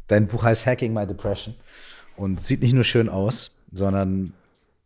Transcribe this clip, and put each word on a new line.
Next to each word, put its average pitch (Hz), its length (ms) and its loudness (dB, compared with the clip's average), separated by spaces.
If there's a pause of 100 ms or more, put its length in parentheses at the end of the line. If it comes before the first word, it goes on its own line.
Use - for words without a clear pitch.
Dein 104 200 4
Buch 113 180 -4
heißt 113 220 2
Hacking 123 260 0
My 104 140 -2
Depression 101 480 -6 (640)
und 95 260 -4
sieht - 200 -2
nicht 123 120 4
nur 127 100 4
schön 113 240 2
aus, 98 500 -2 (140)
sondern 95 640 -2 (520)